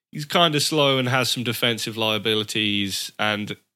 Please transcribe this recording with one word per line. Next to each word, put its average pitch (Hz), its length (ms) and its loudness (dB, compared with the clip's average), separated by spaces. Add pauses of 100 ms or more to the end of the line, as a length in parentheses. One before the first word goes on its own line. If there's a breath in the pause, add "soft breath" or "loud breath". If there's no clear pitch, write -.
(120)
he's 151 140 -8
kinda 165 340 4
slow 139 400 2
and 127 100 0
has 127 220 0
some 123 120 -4
defensive 113 540 -2
liabilities 107 1200 -2
and 104 400 -2 (180)